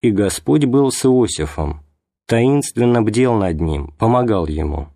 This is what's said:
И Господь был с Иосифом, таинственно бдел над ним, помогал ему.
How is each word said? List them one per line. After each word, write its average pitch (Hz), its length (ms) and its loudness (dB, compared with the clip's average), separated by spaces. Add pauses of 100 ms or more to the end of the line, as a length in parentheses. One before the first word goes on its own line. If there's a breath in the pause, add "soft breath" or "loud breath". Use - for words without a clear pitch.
И 123 80 2
Господь 104 540 0
был 135 260 2
с - 160 -6
Иосифом, 78 760 0 (440)
таинственно 120 720 2
бдел 117 340 2
над 92 240 -2
ним, 76 380 -4
помогал 113 500 0
ему. 76 480 -6